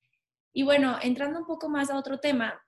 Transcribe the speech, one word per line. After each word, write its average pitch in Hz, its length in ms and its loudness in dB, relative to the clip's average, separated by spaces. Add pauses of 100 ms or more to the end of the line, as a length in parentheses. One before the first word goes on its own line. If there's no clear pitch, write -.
(540)
Y 277 100 0
bueno, 277 380 4
entrando 277 380 0
un 330 60 -8
poco 320 240 -6
más 277 200 0
a 277 80 -2
otro 269 220 -6
tema 254 480 0